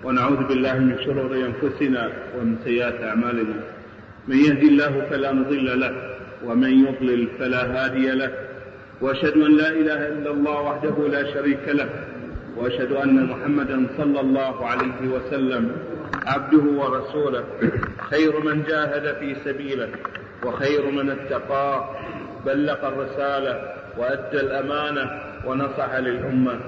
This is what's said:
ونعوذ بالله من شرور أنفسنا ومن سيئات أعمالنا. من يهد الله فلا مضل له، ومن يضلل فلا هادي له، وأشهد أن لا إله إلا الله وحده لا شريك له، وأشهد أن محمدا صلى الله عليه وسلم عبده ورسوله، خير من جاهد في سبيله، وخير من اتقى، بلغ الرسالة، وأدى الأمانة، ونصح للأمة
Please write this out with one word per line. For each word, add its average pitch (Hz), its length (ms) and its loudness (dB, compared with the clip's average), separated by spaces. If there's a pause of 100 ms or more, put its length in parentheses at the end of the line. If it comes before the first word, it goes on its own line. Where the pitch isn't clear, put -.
ونعوذ 131 440 2
بالله 131 320 2
من 127 260 4
شرور 135 300 0
أنفسنا 131 760 0 (260)
ومن 113 260 0
سيئات 120 400 -2
أعمالنا. 110 520 0 (720)
من 131 100 2
يهد 143 260 6
الله 143 460 6
فلا 139 220 0
مضل 131 480 2
له، 127 380 -4 (260)
ومن 120 260 4 (180)
يضلل 123 400 2 (120)
فلا 127 460 0
هادي 131 260 2
له، 131 200 0 (680)
وأشهد 147 360 2
أن 151 200 8
لا 156 120 4
إله 151 380 2
إلا 147 240 -4
الله 147 300 0
وحده 147 460 0
لا 143 260 0
شريك 139 340 0
له، 143 220 2 (680)
وأشهد 127 360 0
أن 135 340 6
محمدا 131 600 0 (100)
صلى 143 220 2
الله 131 480 0
عليه 123 400 -2
وسلم 127 640 0 (540)
عبده 143 380 4
ورسوله، 139 800 0 (560)
خير 151 400 2
من 151 240 0
جاهد 147 560 -2
في 139 160 -6 (100)
سبيله، 135 440 -4 (540)
وخير 139 480 0
من 139 180 0
اتقى، 135 800 -2 (560)
بلغ 143 420 0
الرسالة، 135 840 -4 (240)
وأدى 135 420 -2
الأمانة، 139 840 -2 (240)
ونصح 135 500 -2
للأمة 127 720 0